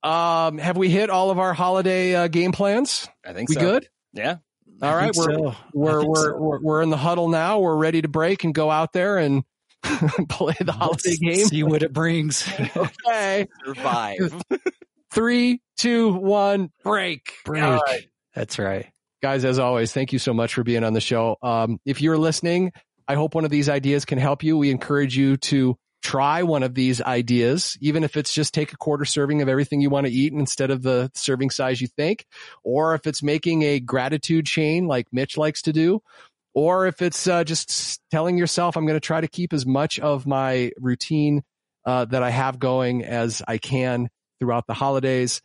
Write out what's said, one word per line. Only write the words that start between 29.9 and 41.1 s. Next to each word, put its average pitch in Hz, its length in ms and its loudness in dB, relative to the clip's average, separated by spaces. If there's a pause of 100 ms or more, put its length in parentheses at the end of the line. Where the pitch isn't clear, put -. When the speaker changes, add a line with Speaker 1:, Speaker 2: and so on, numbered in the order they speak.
Speaker 1:
want 139 180 2
to 123 60 -2
eat 139 200 2
instead 139 380 -2
of 131 100 -2
the 127 320 0
serving 135 380 -2
size 131 300 -2
you 123 60 -4
think, 170 380 -2 (380)
or 156 320 2
if 151 100 -4
it's 151 160 -4
making 156 420 0
a 143 160 2
gratitude 139 680 0
chain 160 420 0
like 127 240 -2
Mitch 131 260 -2
likes 151 260 0
to 160 100 0
do, 165 280 2 (540)
or 180 320 4
if - 160 -4
it's, - 240 -2
uh, 175 160 2
just 160 260 -4
s-, - 300 -6 (100)
telling 170 280 0
yourself, 175 400 0
"I'm 156 100 0
gonna 156 120 2
try 160 220 -2
to 160 60 -4
keep 175 260 -6
as 139 120 -2
much 135 340 0
of 143 260 0
my 131 540 0
routine, 147 640 0 (420)